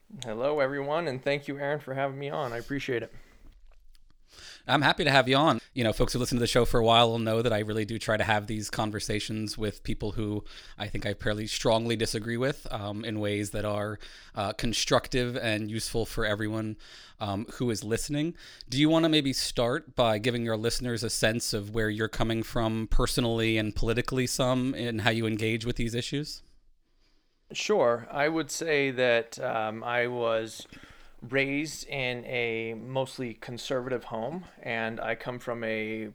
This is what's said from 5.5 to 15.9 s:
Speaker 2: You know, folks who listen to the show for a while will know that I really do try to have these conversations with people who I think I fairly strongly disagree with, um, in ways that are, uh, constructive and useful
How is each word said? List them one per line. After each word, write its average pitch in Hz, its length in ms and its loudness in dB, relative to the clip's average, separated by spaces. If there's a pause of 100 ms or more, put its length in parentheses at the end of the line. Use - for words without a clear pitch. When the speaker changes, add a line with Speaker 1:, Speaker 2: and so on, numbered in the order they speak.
Speaker 2:
You 127 100 0
know, 110 80 4
folks 117 220 2
who 127 60 0
listen 120 180 0
to 117 40 2
the 120 40 2
show 120 180 6
for 120 160 4
a 113 60 4
while 117 240 8
will 113 80 0
know 113 240 2
that 120 100 2
I 107 80 2
really 107 260 0
do 113 120 -4
try 110 180 0
to 104 80 2
have 107 220 2
these 107 240 -4
conversations 107 880 -2
with 104 240 -4
people 110 300 -4
who 104 320 -2 (340)
I 101 100 -6
think - 200 -4
I 104 80 -2
fairly 107 320 -2
strongly 113 480 2
disagree 113 420 -2
with, 135 320 -2
um, 104 340 -6
in 107 160 -4
ways 104 320 0
that 104 140 -2
are, 104 320 -2 (380)
uh, 104 180 -2
constructive 123 840 2
and 110 360 0
useful 110 340 -2